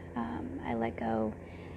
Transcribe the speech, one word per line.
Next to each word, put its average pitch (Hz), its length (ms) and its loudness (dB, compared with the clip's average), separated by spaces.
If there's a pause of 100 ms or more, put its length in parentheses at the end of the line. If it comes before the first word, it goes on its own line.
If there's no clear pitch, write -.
(160)
Um, 117 500 -2
I 117 80 2
let 113 220 2
go, 110 360 4 (440)